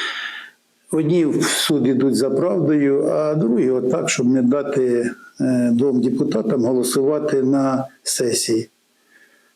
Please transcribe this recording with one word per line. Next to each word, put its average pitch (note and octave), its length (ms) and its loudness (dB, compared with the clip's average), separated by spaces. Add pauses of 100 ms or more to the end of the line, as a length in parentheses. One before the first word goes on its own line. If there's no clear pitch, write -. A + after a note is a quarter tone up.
(920)
Одні D#3+ 360 0
в - 180 0
суд C#3 420 0
ідуть B2+ 300 2
за B2+ 140 0
правдою, D3 760 2
а D3+ 280 0
другі F#3 360 2
отак, B2+ 400 -2
щоб B2+ 160 0
не C3 160 2
дати, B2 680 0 (300)
е, B2 320 0
двом B2 280 2
депутатам A#2 640 0
голосувати C3+ 760 0
на C3 460 0 (140)
сесії. A#2 680 -2 (880)